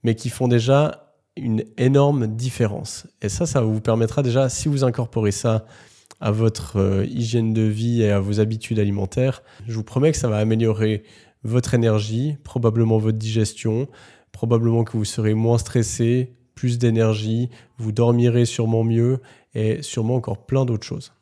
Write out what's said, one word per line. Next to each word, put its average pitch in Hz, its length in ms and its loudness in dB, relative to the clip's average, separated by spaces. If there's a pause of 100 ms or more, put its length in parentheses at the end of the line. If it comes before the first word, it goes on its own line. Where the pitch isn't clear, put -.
mais 113 120 2
qui 120 140 -6
font 127 200 -2
déjà 135 640 2 (200)
une 113 300 -2 (140)
énorme 135 480 4
différence. 113 800 -4 (160)
Et 104 80 -4
ça, - 160 -4
ça 135 160 0
vous 107 180 0
permettra 113 420 0
déjà, 127 280 2
si - 180 -4
vous 135 160 0
incorporez 113 480 0
ça 110 320 0 (560)
à 104 100 -2
votre, 110 480 0
euh, 98 280 2
hygiène 113 480 -2
de 110 80 2
vie 113 400 0
et 104 80 4
à 101 100 2
vos 101 200 -2
habitudes 110 380 -2
alimentaires, 101 640 -2 (240)
je 113 80 -8
vous 110 100 -6
promets 151 280 0
que - 60 -2
ça 131 100 -2
va 107 80 0
améliorer 110 680 0 (380)
votre 120 300 -2
énergie, 113 720 0
probablement 113 540 2
votre 110 200 0
digestion, 110 680 -2 (420)
probablement 117 540 2
que 110 140 -4
vous 104 80 -2
serez 107 260 0
moins 113 240 2
stressé, 120 760 0 (200)
plus 120 220 -2
d'énergie, 113 720 0 (300)
vous 110 140 -6
dormirez 120 520 4
sûrement 113 400 0
mieux 117 360 2 (340)
et 110 260 -2
sûrement 123 360 -4
encore 113 280 -6
plein 135 220 0
d'autres 113 200 -4
choses. - 360 -12